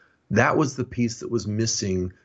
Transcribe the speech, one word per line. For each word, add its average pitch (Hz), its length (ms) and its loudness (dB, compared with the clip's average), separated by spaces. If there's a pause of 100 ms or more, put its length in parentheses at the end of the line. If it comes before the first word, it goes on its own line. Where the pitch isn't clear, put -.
(300)
That 120 260 4
was 147 200 0
the 127 80 -2
piece 117 360 -2
that - 100 -8
was 110 160 -2
missing, 104 680 -2 (100)